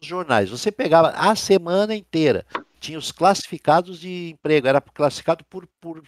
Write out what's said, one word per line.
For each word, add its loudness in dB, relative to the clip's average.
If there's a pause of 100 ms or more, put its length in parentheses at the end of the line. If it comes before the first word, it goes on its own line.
jornais. -2
Você -6
pegava 4
a 0
semana 0
inteira. 0 (340)
Tinha -12
os -10
classificados 0
de -10
emprego. 0
Era 2
classificado -4
por, -18 (140)
por, -16